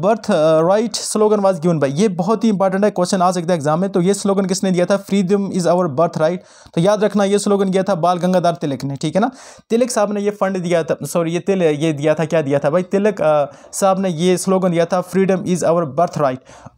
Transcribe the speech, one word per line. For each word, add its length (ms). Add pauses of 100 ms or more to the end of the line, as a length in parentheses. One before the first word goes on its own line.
birth, 260
uh, 400
right 460
slogan 280
was 160
given 180
by", 160
ये 140
बहुत 360
ही 40
इंपॉर्टेंट 360
है, 60
क्वेश्चन 320
आ 100
सकता 200
है 20
एग्जाम 260
में। 100
तो 100
ये 140
स्लोगन 300
किसने 260
दिया 160
था, 180
"Freedom 360
is 220
our 220
birth 280
right"? 260 (360)
तो 60
याद 240
रखना, 200
ये 140
स्लोगन 320
दिया 120
था 120
बाल 240
गंगाधर 360
तिलक 300
ने, 120
ठीक 180
है 60
ना। 100 (400)
तिलक 200
साहब 220
ने 80
ये 100
फंड 320
दिया 220
था, 180
सॉरी, 300
ये 80
तिल-, 220
ये 300
दिया 220
था, 100
क्या 180
दिया 160
था 120
भाई, 120
तिलक, 400
अ, 280 (220)
साहब 280
ने 80
ये 280
स्लोगन 340
दिया 140
था, 260
"Freedom 320
is 220
our 200
birth 320
right"। 220 (400)